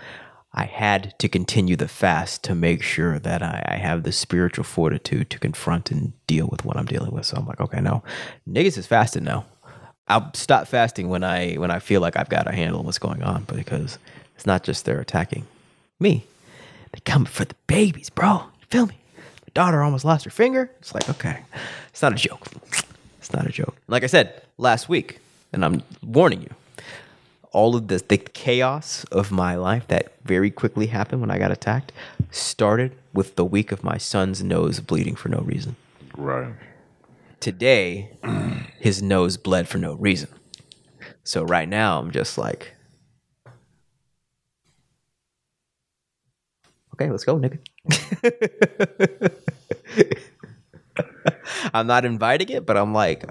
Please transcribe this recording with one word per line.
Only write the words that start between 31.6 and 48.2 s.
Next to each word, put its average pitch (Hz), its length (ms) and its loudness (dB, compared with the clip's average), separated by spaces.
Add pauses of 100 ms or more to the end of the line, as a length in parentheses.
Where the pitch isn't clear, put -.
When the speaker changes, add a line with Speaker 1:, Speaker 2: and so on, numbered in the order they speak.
Speaker 1:
started 117 600 0 (220)
with 95 220 -2
the 87 80 2
week 98 280 0
of - 120 -8
my - 120 -2
son's 95 460 -2
nose 85 380 0
bleeding - 340 -2
for - 140 -8
no 78 100 -2
reason. - 380 -6 (400)
Speaker 2:
Right. 127 360 -6 (880)
Speaker 1:
Today, 101 720 2 (140)
<clears throat> - 560 -6
his 98 220 2
nose 92 340 4
bled 92 320 0
for 95 100 -4
no 80 160 -4
reason. 87 340 0 (920)
So 82 220 -4
right 85 240 2
now, 101 320 2
I'm 80 100 -8
just - 260 -4
like, - 380 -6 (4000)
"Okay, 139 160 -2
let's 107 140 -4
go, 147 140 2
nigga." 131 200 0 (260)
<laughs> - 1600 0 (2250)